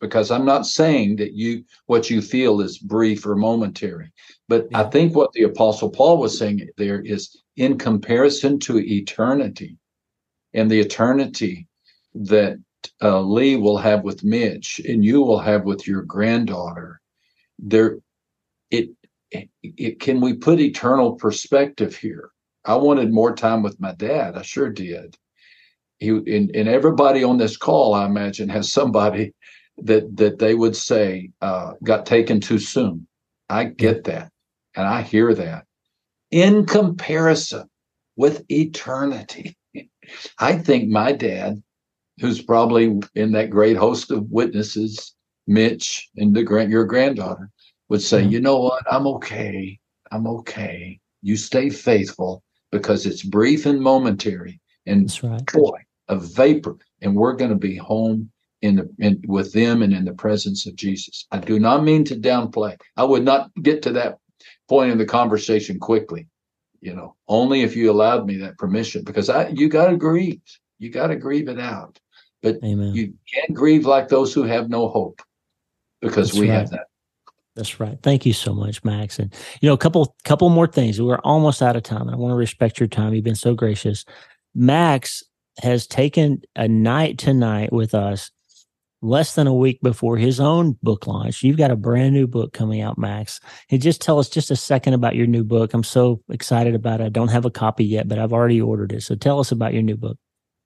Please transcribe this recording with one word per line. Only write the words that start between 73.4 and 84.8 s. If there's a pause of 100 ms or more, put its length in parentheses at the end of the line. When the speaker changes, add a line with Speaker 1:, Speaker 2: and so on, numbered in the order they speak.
Speaker 1:
grieve
like
those
who
have
no
hope, (800)
because
Speaker 2:
That's
Speaker 1:
we
Speaker 2:
right.
Speaker 1:
have
that (720)
Speaker 2:
That's
right.
Thank
you
so
much,
Max.
And, (280)
you
know,
a
couple, (100)
couple
more
things.
We're
almost
out
of
time,
and
I
wanna
respect
your
time.
You've
been
so
gracious. (500)
Max (380)